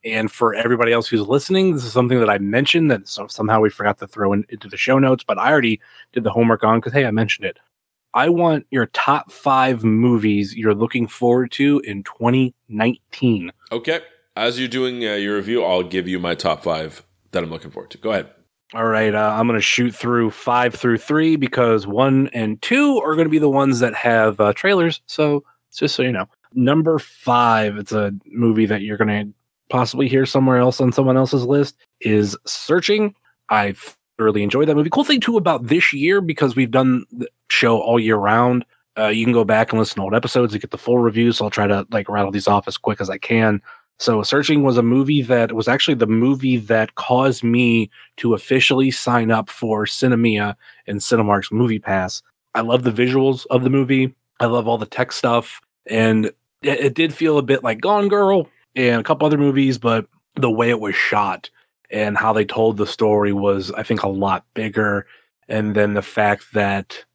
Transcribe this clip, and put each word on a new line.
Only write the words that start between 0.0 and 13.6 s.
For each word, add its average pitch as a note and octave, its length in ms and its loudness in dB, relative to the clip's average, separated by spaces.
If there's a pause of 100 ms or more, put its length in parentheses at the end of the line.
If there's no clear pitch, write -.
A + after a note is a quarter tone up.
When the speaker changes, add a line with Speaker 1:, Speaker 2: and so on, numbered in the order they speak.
Speaker 1:
and A2 280 -4
for A2 220 0
everybody A#2 380 2
else A#2 140 0
who's A2 140 0
listening, E3 540 0
this B2+ 100 -4
is A2+ 80 -10
something B2 260 2
that A2 120 4
I G2+ 80 2
mentioned C3+ 540 2
that G#2 140 -2
so-, A#2 200 -12
somehow A2 340 0
we A2 80 4
forgot G#2 300 -2
to G#2 80 -12
throw G2+ 260 -2
in, G2+ 160 -2
into G#2+ 200 -16
the G2 100 -14
show C3 200 2
notes, C3 240 2
but G#2 160 -4
I C3+ 120 0
already A#2+ 300 0 (320)
did A#2 120 -4
the G#2+ 60 0
homework A2+ 340 2
on A2+ 160 4
'cause, A#2 140 -10
hey, C#3 100 2
I A#2 60 -2
mentioned G#2+ 360 -2
it. F2+ 120 -8 (560)
I C#3 160 2
want E3+ 400 2
your B2 160 0
top - 440 -2
five C3 540 0
movies G#2+ 720 2
you're A2 180 0
looking A2+ 320 -2
forward B2 460 0
to C#3+ 320 2
in G2+ 200 -10
twenty B2+ 500 -2 (140)
nineteen. A2 840 -2 (180)